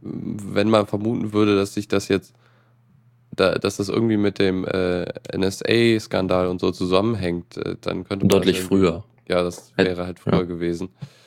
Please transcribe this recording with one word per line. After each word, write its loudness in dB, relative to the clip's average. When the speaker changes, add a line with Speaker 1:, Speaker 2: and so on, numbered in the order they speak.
Speaker 1:
wenn -4
man 4
vermuten -4
würde, 4
dass 0
sich -6
das 0
jetzt, 0
da, 2
dass -2
das -4
irgendwie 2
mit 0
dem, 0
äh, -2
N -4
S -2
A-Skandal 2
und -4
so 0
zusammenhängt, -2
äh, -6
dann -6
könnte -4
man 4
Speaker 2:
Deutlich 4
Speaker 1:
das -6
irgendwie 4
Speaker 2:
früher. -2
Speaker 1:
Ja, 2
das -6
Speaker 2:
Hätt-, 4
Speaker 1:
wäre -4
halt -10
früher 0
Speaker 2:
ja. 2
Speaker 1:
gewesen. -4